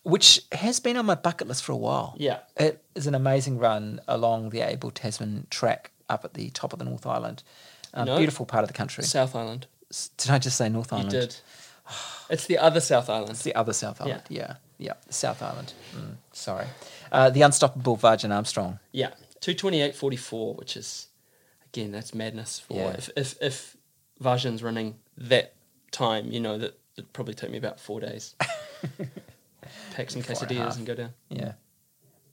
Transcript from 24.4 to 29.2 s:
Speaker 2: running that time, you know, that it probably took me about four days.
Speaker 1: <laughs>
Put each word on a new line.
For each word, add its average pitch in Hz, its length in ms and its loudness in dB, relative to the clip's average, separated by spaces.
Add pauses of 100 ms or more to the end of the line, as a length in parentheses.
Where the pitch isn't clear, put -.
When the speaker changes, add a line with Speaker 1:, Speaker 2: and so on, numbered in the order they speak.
Speaker 2:
running 113 320 -4 (220)
that 123 360 4 (380)
time, 113 400 0
you 117 80 -4
know, 107 180 -2
that 110 200 -6 (200)
it - 160 -16
probably 117 200 -8
took - 160 -8
me 117 80 -8
about 113 220 -8
four 110 200 -10
days. 104 400 -12
Speaker 1:
<laughs> - 40 0 (1500)